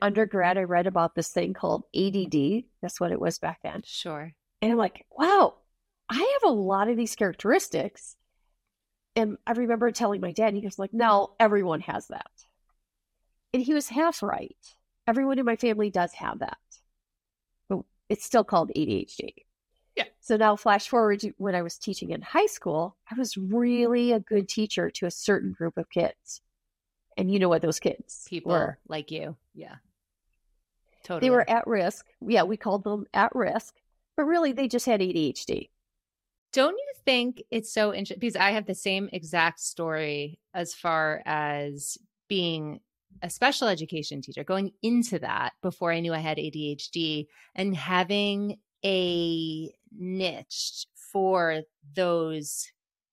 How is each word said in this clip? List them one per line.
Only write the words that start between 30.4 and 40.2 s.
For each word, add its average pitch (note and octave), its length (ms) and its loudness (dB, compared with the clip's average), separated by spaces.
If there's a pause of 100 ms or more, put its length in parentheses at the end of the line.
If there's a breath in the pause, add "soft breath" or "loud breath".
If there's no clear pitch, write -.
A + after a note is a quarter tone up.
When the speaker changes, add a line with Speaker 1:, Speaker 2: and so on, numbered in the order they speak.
Speaker 1:
They B3+ 100 4
were B3 120 6
Speaker 2:
Totally. - 80 0
Speaker 1:
at A#3 180 2
risk. G3+ 400 -2 (180)
Yeah, G#3+ 180 4
we G3+ 140 -2
called G3+ 260 -2
them G#3 300 -4
at G#3 220 2
risk. A3+ 400 -2 (400)
But D4+ 100 0
really, D#4+ 280 2
they C4+ 140 0
just A#3+ 180 -2
had A3 160 4
A F#3 120 0
D D#3+ 140 2
H - 180 -6
D. - 240 -6 (840)
Speaker 2:
Don't D#4 240 4
you C#5 160 -8 (100)
think B3 480 0
it's A3+ 220 -4
so G#3+ 200 2
interesting? G3 260 -6
Because A#3 160 -2
I G3 160 4
have G#3+ 140 -2
the G3 100 -4
same G3 360 -2
exact E3 480 0
story D#3 800 -4 (140)